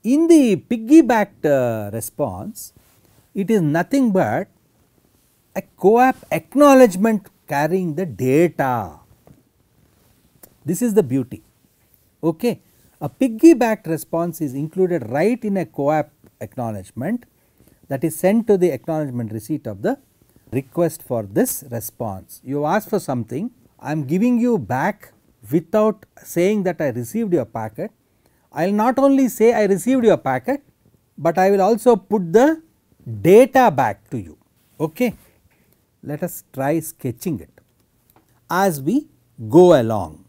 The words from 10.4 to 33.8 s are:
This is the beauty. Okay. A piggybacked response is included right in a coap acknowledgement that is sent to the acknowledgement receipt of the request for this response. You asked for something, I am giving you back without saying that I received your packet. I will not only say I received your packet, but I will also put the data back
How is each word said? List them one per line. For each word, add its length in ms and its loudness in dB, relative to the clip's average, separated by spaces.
This 180 -4
is 120 -2
the 80 4
beauty. 400 -4
Okay. 380 -4
A 100 -8
piggybacked 760 2
response 540 -6
is 140 -6
included 560 -4
right 340 -2
in 120 -2
a 100 -4
coap 440 -2
acknowledgement 880 -8
that 160 -6
is 120 -4
sent 300 0
to 100 4
the 140 2
acknowledgement 640 -6
receipt 340 -8
of 160 -12
the 160 -2
request 500 -4
for 200 -6
this 480 -4
response. 760 -12
You 200 -6
asked 240 -2
for 100 -4
something, 520 -8
I 140 -10
am 120 -4
giving 340 0
you 200 0
back 540 -6
without 560 -2
saying 420 -2
that 160 -4
I 80 -2
received 440 -6
your 120 0
packet. 480 -10
I 140 -4
will 60 -2
not 260 0
only 300 2
say 240 2
I 120 0
received 400 0
your 120 6
packet, 460 -4
but 200 -2
I 120 4
will 120 2
also 340 2
put 360 -4
the 300 4
data 480 6
back 400 -4